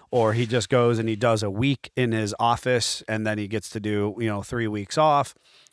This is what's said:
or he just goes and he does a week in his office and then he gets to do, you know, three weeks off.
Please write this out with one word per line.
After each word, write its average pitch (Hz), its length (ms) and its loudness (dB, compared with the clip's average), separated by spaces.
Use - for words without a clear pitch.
or 113 220 4
he 117 140 0
just 113 240 -2
goes 120 280 4
and 113 120 -2
he 110 60 -2
does 113 260 2
a 104 80 -2
week 123 440 -2
in 123 180 0
his 107 260 -2
office 117 680 0
and 110 200 -4
then 107 100 -2
he 104 120 -6
gets 107 220 -6
to 110 100 -8
do, 104 380 -2
you 117 100 -2
know, 104 140 -4
three 117 260 -4
weeks 104 280 -6
off. 151 380 2